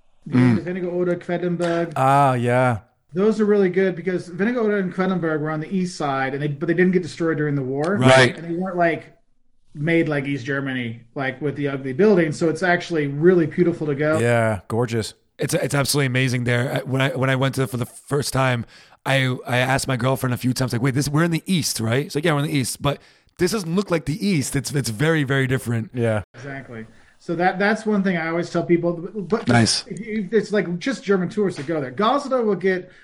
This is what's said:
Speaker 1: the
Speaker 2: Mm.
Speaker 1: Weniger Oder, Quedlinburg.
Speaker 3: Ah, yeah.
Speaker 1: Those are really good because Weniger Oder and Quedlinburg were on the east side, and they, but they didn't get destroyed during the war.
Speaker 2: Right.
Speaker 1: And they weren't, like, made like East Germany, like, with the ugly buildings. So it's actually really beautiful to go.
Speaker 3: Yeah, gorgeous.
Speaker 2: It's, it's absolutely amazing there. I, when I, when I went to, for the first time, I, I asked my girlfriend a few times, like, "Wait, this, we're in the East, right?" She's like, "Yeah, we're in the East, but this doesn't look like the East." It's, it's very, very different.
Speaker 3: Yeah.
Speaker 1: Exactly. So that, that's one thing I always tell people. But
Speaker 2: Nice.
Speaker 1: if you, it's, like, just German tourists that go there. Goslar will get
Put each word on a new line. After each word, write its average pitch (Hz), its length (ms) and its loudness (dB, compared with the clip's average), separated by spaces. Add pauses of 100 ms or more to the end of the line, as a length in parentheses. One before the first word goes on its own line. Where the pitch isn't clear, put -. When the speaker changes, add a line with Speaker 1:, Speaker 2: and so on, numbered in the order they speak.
(260)
Speaker 1:
the 135 120 0
Speaker 2:
Mm. 123 280 4
Speaker 1:
Weniger 180 280 -4
Oder, 175 220 0
Quedlinburg. 170 800 -2
Speaker 3:
Ah, 135 380 4
yeah. 120 460 2 (340)
Speaker 1:
Those 214 260 2
are 214 60 2
really 202 240 4
good 185 260 2
because 180 340 -4
Weniger 202 280 -2
Oder 208 220 0
and 180 140 -4
Quedlinburg 170 460 0
were 151 100 -4
on 156 120 -4
the 165 120 -8
east 180 220 -2
side, 135 380 -2
and 143 100 -4
they, 151 60 -2
but 147 180 -4
they 170 60 0
didn't 180 180 4
get 180 120 2
destroyed 160 340 -2
during 147 180 0
the 139 80 -2
war. 143 320 -2
Speaker 2:
Right. 131 420 6
Speaker 1:
And 160 80 -12
they 170 160 -6
weren't, 185 160 -6
like, 170 400 -2 (560)
made 160 360 0
like 143 160 -2
East 139 200 -6
Germany, 131 580 -6 (120)
like, 131 260 -6
with 143 140 -4
the 143 140 -2
ugly 135 240 -6
buildings. 170 440 4
So 170 120 0
it's 156 140 -4
actually 175 440 -2
really 160 380 4
beautiful 170 420 0
to 143 80 -2
go. 151 240 0
Speaker 3:
Yeah, 113 480 2
gorgeous. 113 460 -2 (260)
Speaker 2:
It's, 151 160 -2
it's - 180 -2
absolutely 143 320 0
amazing 127 380 0
there. 120 300 0
I, 131 60 -2
when 131 220 -2
I, 139 140 2
when 131 160 0
I 131 40 2
went 131 200 0
to, 131 120 0
for 123 100 -6
the 117 80 -2
first - 460 -4
time, 127 320 0 (440)
I, 131 280 2 (120)
I 123 100 0
asked 127 300 0
my 131 100 -2
girlfriend 127 380 0
a - 20 -6
few 127 160 -2
times, 127 180 -2
like, 110 120 -2
"Wait, 139 100 0
this, 139 160 0
we're 151 140 2
in 170 80 2
the 156 160 -2
East, 180 320 -2
right?" 117 240 0
She's - 100 -10
like, 151 120 -2
"Yeah, 151 80 2
we're 143 120 0
in 160 60 -6
the 151 40 -2
East, - 240 -2
but 143 220 -2 (380)
this 180 120 0
doesn't 175 240 -4
look 202 140 -2
like 165 160 -2
the 165 200 -4
East." 165 300 0
It's, 139 160 -2
it's 135 200 -2
very, 151 320 0
very 135 240 0
different. 120 480 -2
Speaker 3:
Yeah. 110 260 0 (140)
Speaker 1:
Exactly. 123 500 -14 (320)
So - 180 -8
that, 185 240 2
that's 208 280 0
one 208 160 2
thing 185 140 0
I 165 120 -4
always 170 220 -2
tell 170 120 0
people. 170 300 2
But 175 540 -4
Speaker 2:
Nice. - 400 4
Speaker 1:
if - 120 -10
you, 214 320 -6
it's, 208 200 2
like, 175 280 0
just 262 240 -6
German 185 260 2
tourists 202 300 -2
that 139 80 -10
go 165 140 -2
there. 127 100 -8
Goslar 254 540 0
will 202 100 2
get 185 360 -2 (120)